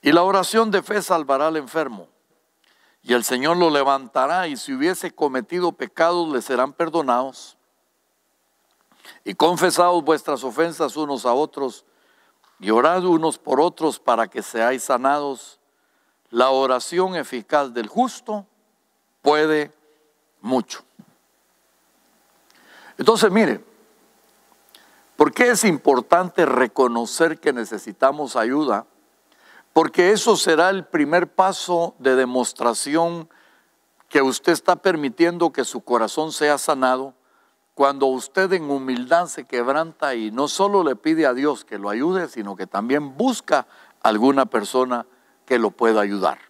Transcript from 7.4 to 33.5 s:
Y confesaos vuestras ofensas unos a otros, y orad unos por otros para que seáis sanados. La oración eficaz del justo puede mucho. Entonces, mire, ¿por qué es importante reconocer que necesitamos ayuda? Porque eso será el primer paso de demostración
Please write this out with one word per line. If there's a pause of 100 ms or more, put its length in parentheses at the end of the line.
Y
confesaos
vuestras
ofensas
unos
a
otros, (760)
y
orad
unos
por
otros
para
que
seáis
sanados. (680)
La
oración
eficaz
del
justo (760)
puede (680)
mucho. (2250)
Entonces,
mire, (1500)
¿por
qué
es
importante
reconocer
que
necesitamos
ayuda? (880)
Porque
eso
será
el
primer
paso
de
demostración (800)